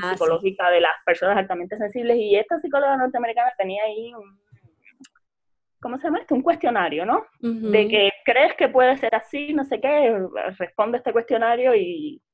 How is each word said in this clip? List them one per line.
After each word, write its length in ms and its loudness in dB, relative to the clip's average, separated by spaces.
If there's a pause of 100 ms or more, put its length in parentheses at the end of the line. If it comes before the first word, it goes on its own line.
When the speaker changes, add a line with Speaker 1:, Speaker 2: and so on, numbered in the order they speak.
Speaker 1:
sí. 80 -4
Speaker 2:
psicológica 600 0
de 120 4
las 100 2 (140)
personas 320 0
altamente 400 -6
sensibles, 400 -2
y 180 2
esta 240 0
psicóloga 380 0
norteamericana 600 -2
tenía 280 -4
ahí 280 -8
un, 240 -20 (1400)
¿cómo 160 -10
se 60 -10
llama 160 -2
esto? 160 -2
Un 60 2
cuestionario, 640 0
¿no? 200 0 (160)
Speaker 1:
Ujú. 300 -4
Speaker 2:
De 160 4
que 220 4 (160)
crees 300 4
que 140 2
puede 280 4
ser 180 -2
así, 380 -6
no 100 0
sé 180 -4
qué, 360 2 (400)
responde 400 -2
este 140 -6
cuestionario 640 2
y, 460 -4 (120)